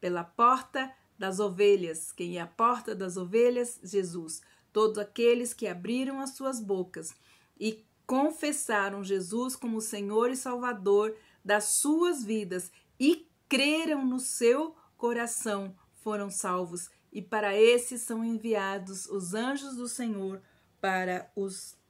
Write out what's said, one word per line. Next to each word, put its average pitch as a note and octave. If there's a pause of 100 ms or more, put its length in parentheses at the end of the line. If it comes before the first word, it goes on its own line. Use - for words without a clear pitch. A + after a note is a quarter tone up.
pela F3
porta B3+ (240)
das F#3+
ovelhas. F#3
Quem F3
é F3
a E3+
porta A3+
das F#3
ovelhas? A#3
Jesus. F3+ (300)
Todos G#3+
aqueles A#3+
que A3
abriram A#3+
as C4+
suas C4+
bocas F#3 (420)
e A3 (200)
confessaram B3+
Jesus G3
como A3+
Senhor G#3+
e C4
Salvador A3 (280)
das G#3
suas D#4
vidas G3 (260)
e D#4+ (200)
creram D4
no B3+
seu B3+ (220)
coração, A#3 (300)
foram G#3
salvos. F3+ (220)
E G#3
para G#3
esses A#3+
são A3+
enviados G3+
os F#3
anjos C4+
do A#3+
Senhor G3+ (380)
para F#3
os G3 (140)